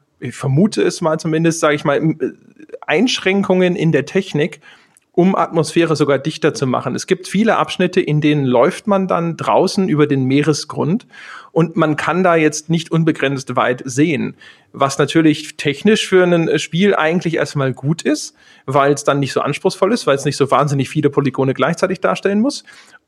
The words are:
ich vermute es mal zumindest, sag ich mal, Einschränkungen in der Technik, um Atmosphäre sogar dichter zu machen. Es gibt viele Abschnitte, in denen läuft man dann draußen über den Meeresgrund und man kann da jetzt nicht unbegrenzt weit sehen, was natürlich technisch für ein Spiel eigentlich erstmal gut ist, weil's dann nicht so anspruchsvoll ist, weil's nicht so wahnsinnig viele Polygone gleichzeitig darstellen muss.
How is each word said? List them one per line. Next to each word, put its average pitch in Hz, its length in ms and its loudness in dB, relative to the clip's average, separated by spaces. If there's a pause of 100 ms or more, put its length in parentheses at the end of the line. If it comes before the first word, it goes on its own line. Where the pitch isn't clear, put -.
(180)
ich - 160 -10
vermute 170 480 0
es 180 180 0
mal 160 200 -2
zumindest, 160 400 0
sag 151 140 2
ich 143 100 -4
mal, 156 320 0 (640)
Einschränkungen 185 960 0
in 160 160 0
der 131 140 0
Technik, 180 540 -4 (580)
um 185 160 4
Atmosphäre 160 600 0
sogar 139 240 2
dichter 156 340 -2
zu - 100 -6
machen. 123 300 -2
Es - 140 -8
gibt - 180 -2
viele 202 300 0
Abschnitte, 180 440 0
in 151 200 0
denen 151 240 2
läuft 127 420 2
man 190 220 0
dann 170 280 -2
draußen 170 520 0
über 147 180 2
den 135 200 0
Meeresgrund 147 840 -2 (420)
und 165 240 0
man 156 220 2
kann 165 260 -2
da 175 140 4
jetzt 151 340 0
nicht 165 220 -2
unbegrenzt 143 640 0
weit 123 280 0
sehen, 127 520 -2 (360)
was 135 240 -2
natürlich 156 600 0
technisch 208 500 0
für 185 160 4
ein 170 380 2
Spiel 185 340 0
eigentlich 165 400 0
erstmal 135 380 -2
gut 143 300 -4
ist, - 340 -4 (300)
weil's 143 360 2
dann 143 160 0
nicht 139 140 -2
so - 80 -2
anspruchsvoll 185 520 -2
ist, - 140 -2
weil's 139 180 2
nicht 143 120 -2
so 131 160 0
wahnsinnig 139 360 2
viele 147 220 0
Polygone 135 420 0
gleichzeitig 165 480 -2
darstellen 190 380 0
muss. 262 240 -2 (460)